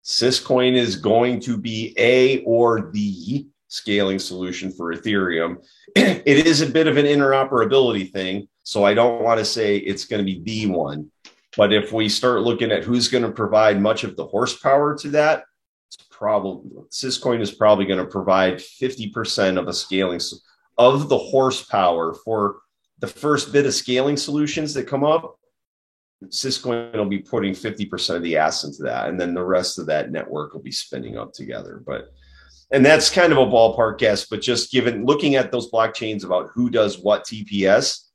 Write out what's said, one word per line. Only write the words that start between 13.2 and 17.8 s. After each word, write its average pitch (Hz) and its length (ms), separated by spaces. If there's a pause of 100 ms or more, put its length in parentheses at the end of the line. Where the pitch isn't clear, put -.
provide 107 500
much 110 220
of 95 120
the 76 100
horsepower 143 760
to 147 100
that, 151 340 (440)
it's - 100 (120)
probably, 98 600 (200)
Syscoin - 520
is 104 100
probably 104 340